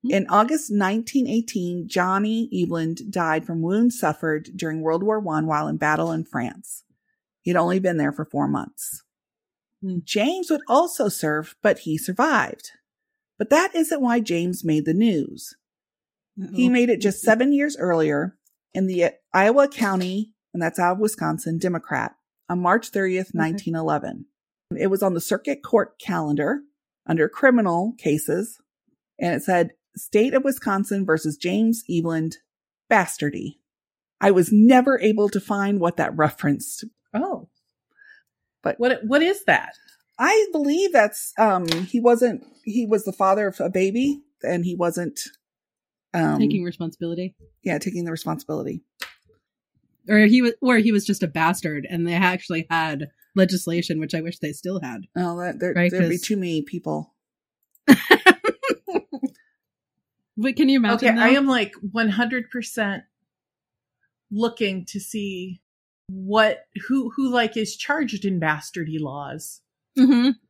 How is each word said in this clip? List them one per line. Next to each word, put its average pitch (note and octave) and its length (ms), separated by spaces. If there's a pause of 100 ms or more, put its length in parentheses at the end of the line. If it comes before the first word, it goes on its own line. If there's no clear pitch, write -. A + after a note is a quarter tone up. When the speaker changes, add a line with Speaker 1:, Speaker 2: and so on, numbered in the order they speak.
Speaker 1:
Hmm. A#3+ 80
Speaker 2:
In G3 160
August B3 440
nineteen G#3+ 560
eighteen, F3+ 600
Johnny G3+ 640
Eveland E3+ 600
died D#3+ 340
from E3 160
wounds A3 380
suffered D#3 560
during D#3+ 260
World D#3+ 220
War G#3+ 160
One D#3+ 260
while D#3 220
in D3+ 100
battle D#3 340
in D#3+ 120
France. - 600 (600)
He'd F3 120
only F3 240
been F3+ 180
there D3 140
for D#3 140
four C#3+ 220
months. - 560 (800)
Speaker 1:
Hmm. F#3 200
Speaker 2:
James E4 460
would D4 180
also C4+ 420
serve, D#3 520
but G3+ 180
he D#3 160
survived. - 760 (680)
But G#3+ 120
that F4 240
isn't D#4+ 260
why A#3+ 180
James F3 460
made D3+ 200
the D#3+ 100
news. F#3+ 580 (1000)
He B3 100
Speaker 1:
Uh-oh. B3 60
Speaker 2:
made B3 180
it A3 100
just G3+ 220
seven A#3+ 320
years C#4+ 240
earlier D#3+ 580 (380)
in F#3+ 140
the F3 240 (200)
Iowa A#3 360
County, G3 680 (220)
and F3 80
that's E3 160
out F3+ 140
of F#3+ 60
Wisconsin, E3 600
Democrat D#3+ 560 (340)
on F3+ 120
March F#3+ 280
thirtieth, F#3 400
Speaker 1:
Okay. - 80
Speaker 2:
nineteen E3 380
eleven. D#3 500 (500)
It G3 120
was G3 160
on F#3+ 100
the E3+ 80
circuit - 420
court - 360
calendar D3+ 600 (440)
under D#3+ 240
criminal A3 680
cases, D#3 600 (600)
and F3 160
it - 80
said, F3 300 (220)
"State A3+ 380
of C4+ 100
Wisconsin G3+ 640
versus D#3+ 320
James A3 500
Eveland, E3 500 (520)
bastardy." D#3 680 (600)
I G3+ 120
was F3+ 200
never B3+ 480
able G#3 300
to G3+ 100
find G3+ 400
what E3+ 180
that D#3 200
referenced. D3+ 680 (280)
Speaker 3:
Oh. C4+ 360 (1120)
Speaker 2:
But - 160
Speaker 3:
What, B3 260
what C#4 160
is F#4+ 240
that? - 280 (460)
Speaker 2:
I G4+ 320
believe E4 400
that's, G#3+ 460
um, F#3+ 300
he F3+ 320
wasn't, A#3+ 440 (220)
he A3+ 220
was G#3 180
the F#3 80
father G3 340
of F#3 140
a D#3 80
baby, A3+ 540 (180)
and F3 240
he F3 100
wasn't, F3 440 (960)
um, D3+ 240
Speaker 1:
Taking G3+ 240
responsibility. E3+ 720 (260)
Speaker 2:
Yeah, E3+ 160
taking F3 260
the E3+ 80
responsibility. D#3 680 (1300)
Speaker 1:
Or G#3+ 160
he B3 160
wa-, A#3 100 (120)
or B3+ 140
he A3 140
was G3+ 140
just G3 160
a F3+ 60
bastard, D#3+ 600
and E3+ 200
they E3+ 80
actually F3+ 520
had D#3+ 440 (240)
legislation, F3 640
which D#3 160
I D#3+ 60
wish F3 180
they D3+ 140
still F#3 280
had. A#2+ 200 (140)
Speaker 2:
Oh, F3 240
that, F3 200
there, F3+ 160
Speaker 1:
Right, F3 160
Speaker 2:
there'd F3+ 180
be F3+ 80
Speaker 1:
'cause - 60
Speaker 2:
too G#3 140
many E3+ 260
people. D#3 500 (760)
Speaker 1:
<laughs> C#4 60 (2500)
But B3+ 160
can C#4+ 140
you C4+ 80
imagine, A#3 320
Speaker 3:
Okay, A3+ 100
I A#3 120
Speaker 1:
though? C#4 60
Speaker 3:
am, C#4 100
like, A#3 260 (180)
one A3+ 180
hundred A#3 420
percent A3 520 (1300)
looking G#3 560
to - 140
see F#3+ 600 (460)
what, G3 520 (280)
who, B3+ 280
who, C4+ 160
like, A#3 260
is G#3+ 180
charged C4 480
in F#3+ 160
bastardy D#3 600
laws. C#3+ 600 (360)
Speaker 1:
Mm-hmm. B3+ 340 (180)